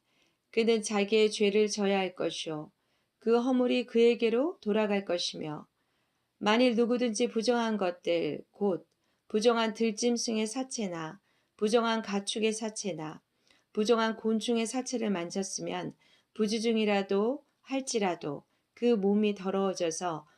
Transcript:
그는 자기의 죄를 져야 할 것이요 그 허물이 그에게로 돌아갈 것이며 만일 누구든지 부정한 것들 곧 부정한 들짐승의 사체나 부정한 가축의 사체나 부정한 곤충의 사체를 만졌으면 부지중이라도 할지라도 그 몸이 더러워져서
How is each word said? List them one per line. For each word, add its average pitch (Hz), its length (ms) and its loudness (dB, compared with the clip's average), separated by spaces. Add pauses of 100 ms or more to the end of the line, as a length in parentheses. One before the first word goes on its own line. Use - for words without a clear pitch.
(500)
그는 226 320 2
자기의 214 480 2
죄를 208 380 2
져야 202 300 0
할 185 160 -2
것이요 156 560 -6 (480)
그 233 220 2
허물이 247 460 2
그에게로 233 760 2
돌아갈 202 440 0
것이며 170 640 -6 (720)
만일 226 380 2
누구든지 233 520 0
부정한 226 500 0
것들 170 720 -2
곧 196 360 -4 (420)
부정한 226 460 2
들짐승의 226 720 0
사체나 202 760 -8 (360)
부정한 226 460 2
가축의 202 500 -2
사체나 175 680 -8 (500)
부정한 220 440 2
곤충의 226 500 0
사체를 233 440 -4
만졌으면 175 840 -6 (400)
부지중이라도 214 1080 0 (200)
할지라도 202 840 -4 (300)
그 - 100 -4 (100)
몸이 208 400 2
더러워져서 180 920 -2 (120)